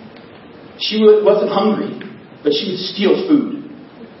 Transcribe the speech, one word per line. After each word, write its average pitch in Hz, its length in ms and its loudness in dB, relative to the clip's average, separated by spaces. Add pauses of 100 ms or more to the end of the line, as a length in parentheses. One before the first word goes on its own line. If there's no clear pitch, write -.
(800)
She 220 240 -2
wa-, 214 200 8
wasn't - 280 2
hungry, 214 480 -2 (440)
but 147 100 0
she 190 180 -4
would - 120 -6
steal 185 440 -2
food. - 360 0 (580)